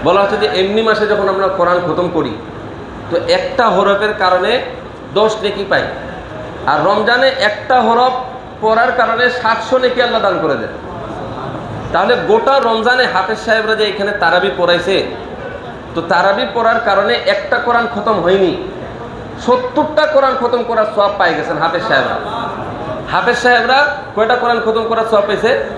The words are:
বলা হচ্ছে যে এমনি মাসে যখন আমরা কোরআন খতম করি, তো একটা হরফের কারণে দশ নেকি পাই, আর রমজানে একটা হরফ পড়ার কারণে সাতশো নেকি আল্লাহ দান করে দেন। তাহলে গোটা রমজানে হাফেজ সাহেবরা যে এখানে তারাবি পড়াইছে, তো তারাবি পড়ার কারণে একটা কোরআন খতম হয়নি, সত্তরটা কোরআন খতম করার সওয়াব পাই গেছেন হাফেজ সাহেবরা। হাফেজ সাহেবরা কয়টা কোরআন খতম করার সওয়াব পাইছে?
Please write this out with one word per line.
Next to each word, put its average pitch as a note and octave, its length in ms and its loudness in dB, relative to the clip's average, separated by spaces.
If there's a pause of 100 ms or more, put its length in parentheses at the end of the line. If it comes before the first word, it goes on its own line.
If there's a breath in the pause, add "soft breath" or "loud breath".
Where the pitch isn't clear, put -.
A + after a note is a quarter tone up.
বলা F3 180 4
হচ্ছে G3+ 160 2
যে G#3 80 0
এমনি G3 360 0
মাসে G#3+ 260 2
যখন G3+ 220 2
আমরা F#3+ 180 0
কোরআন F3 400 2
খতম E3 260 0
করি, C3 240 -2 (760)
তো E3+ 60 0 (100)
একটা F#3 420 2
হরফের G3 500 2
কারণে F#3+ 420 2 (520)
দশ G#3+ 280 2
নেকি G3 280 -4
পাই, D3+ 140 2 (840)
আর D3+ 180 2
রমজানে A3+ 420 2
একটা B3 540 0
হরফ A#3+ 320 2 (480)
পড়ার A3 300 4
কারণে A#3 380 2
সাতশো A3+ 480 0
নেকি B3 240 2
আল্লাহ A3+ 200 2
দান F#3+ 200 2
করে C#3+ 140 0
দেন। A2+ 140 -6 (1200)
তাহলে G3+ 220 2 (120)
গোটা A#3 360 4
রমজানে A#3 500 2
হাফেজ F#3+ 240 0
সাহেবরা A3 380 0
যে G#3 100 2
এখানে G3+ 260 -2
তারাবি F3+ 460 2
পড়াইছে, F3 480 2 (920)
তো E3 60 -4
তারাবি G3 520 2
পড়ার A3+ 320 2
কারণে G3+ 280 2
একটা A3 440 0
কোরআন A#3 380 2
খতম G#3 260 0
হয়নি, F3+ 480 2 (760)
সত্তরটা C#4 600 2
কোরআন C4+ 360 2
খতম A#3+ 260 0
করার A3+ 180 0 (100)
সওয়াব G3+ 220 2
পাই E3+ 160 2
গেছেন D3+ 240 -4
হাফেজ E3 300 0
সাহেবরা। C3 280 0 (960)
হাফেজ A#3+ 260 0
সাহেবরা B3 580 2 (200)
কয়টা A3+ 200 2
কোরআন A#3+ 300 0
খতম A3 240 0
করার A3+ 200 0
সওয়াব G3+ 180 4
পাইছে? G#3+ 360 0 (140)